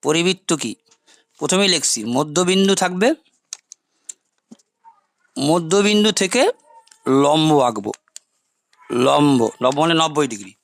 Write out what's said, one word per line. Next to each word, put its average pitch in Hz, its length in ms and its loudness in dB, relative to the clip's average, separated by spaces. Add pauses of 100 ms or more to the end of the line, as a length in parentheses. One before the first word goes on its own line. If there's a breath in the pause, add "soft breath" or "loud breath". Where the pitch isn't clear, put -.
পরিবৃত্ত 170 460 -2 (120)
কি? 113 100 -6 (680 soft breath)
প্রথমেই 185 340 0
লিখছি, 139 260 -4 (160)
মধ্যবিন্দু 180 580 0 (100)
থাকবে, 180 240 0 (2250)
মধ্যবিন্দু 196 760 0 (100)
থেকে 196 200 0 (840)
লম্ব 156 260 2 (200)
আঁকবো। 107 220 -6 (1000)
লম্ব, 135 500 2 (240)
লম্ব 135 200 0
মানে 165 180 0
নব্বই 151 320 -2
ডিগ্রি 98 200 -18 (100)